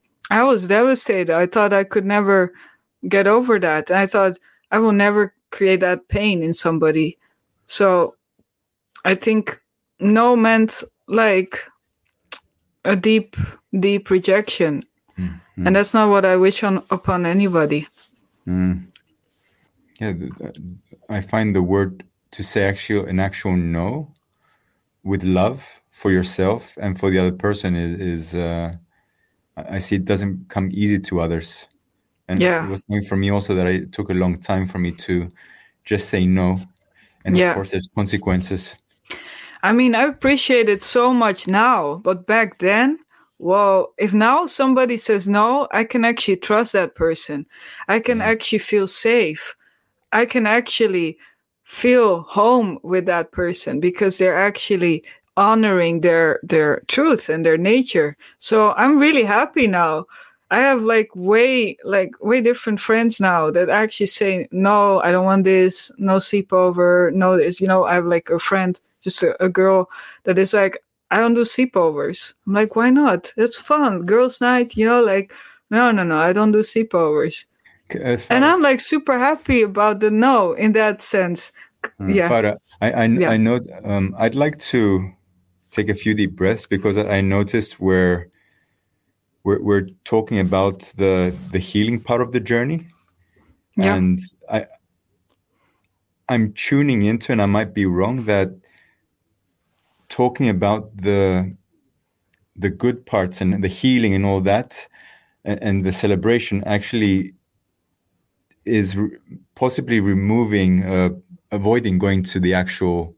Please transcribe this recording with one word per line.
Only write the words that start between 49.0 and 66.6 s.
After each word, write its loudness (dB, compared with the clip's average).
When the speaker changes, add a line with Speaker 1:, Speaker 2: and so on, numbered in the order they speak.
Speaker 1:
I 2
can 0
actually -2
feel 2
home 2
with -2
that -2
person -4
because 0
they're 2
actually -2
honoring 2
their, 2
their 0
truth 0
and -2
their 4
nature. 0
So 2
I'm 4
really 4
happy 0
now. 0
I 2
have, 2
like, 0
way, 2
like, 0
way 0
different 0
friends 0
now 2
that 2
actually 0
say, -2
"No, 2
I 2
don't 2
want 2
this, 2
no 0
sleepover, 2